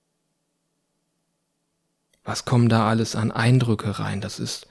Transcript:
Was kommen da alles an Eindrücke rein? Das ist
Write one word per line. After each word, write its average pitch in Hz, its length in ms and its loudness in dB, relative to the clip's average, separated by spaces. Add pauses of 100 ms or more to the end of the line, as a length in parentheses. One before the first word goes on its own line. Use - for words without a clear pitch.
(2250)
Was - 200 -8
kommen 120 260 4
da 113 200 2
alles 113 260 0
an 110 160 -2
Eindrücke 117 680 2
rein? 101 200 -4
Das 98 200 -10
ist - 320 -8